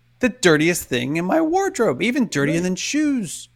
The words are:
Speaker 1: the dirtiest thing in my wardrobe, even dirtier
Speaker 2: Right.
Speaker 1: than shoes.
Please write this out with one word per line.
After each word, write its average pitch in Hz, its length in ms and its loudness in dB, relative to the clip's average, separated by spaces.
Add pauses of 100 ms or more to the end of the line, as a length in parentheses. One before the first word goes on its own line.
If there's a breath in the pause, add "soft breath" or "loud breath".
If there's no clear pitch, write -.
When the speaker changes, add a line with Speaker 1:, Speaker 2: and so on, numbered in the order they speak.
(200)
Speaker 1:
the 254 100 2
dirtiest 165 560 4
thing 131 320 -2
in 170 80 -2
my 320 160 0
wardrobe, 320 640 0
even 240 240 0
dirtier 147 280 0
Speaker 2:
Right. 170 80 0
Speaker 1:
than 185 120 -2
shoes. 277 800 -4